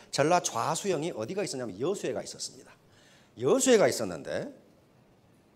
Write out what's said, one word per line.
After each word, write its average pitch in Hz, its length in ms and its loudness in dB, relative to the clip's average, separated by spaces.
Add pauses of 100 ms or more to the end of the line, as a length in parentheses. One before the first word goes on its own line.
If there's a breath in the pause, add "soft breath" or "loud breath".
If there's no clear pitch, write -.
(100)
전라 165 300 4
좌수영이 156 760 -4
어디가 165 280 -4
있었냐면 117 360 -8
여수에가 147 420 -4
있었습니다. - 500 -14 (680 soft breath)
여수에가 214 480 6
있었는데 95 640 -4 (1040)